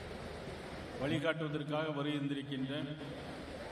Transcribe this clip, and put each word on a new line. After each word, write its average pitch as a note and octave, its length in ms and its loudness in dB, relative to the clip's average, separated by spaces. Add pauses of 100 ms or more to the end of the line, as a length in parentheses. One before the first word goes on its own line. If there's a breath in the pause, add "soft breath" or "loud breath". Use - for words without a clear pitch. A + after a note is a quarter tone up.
(1000)
வழிகாட்டுவதற்காக D3+ 960 4
வருகின்றிருக்கின்ற, C#3 760 2 (1000)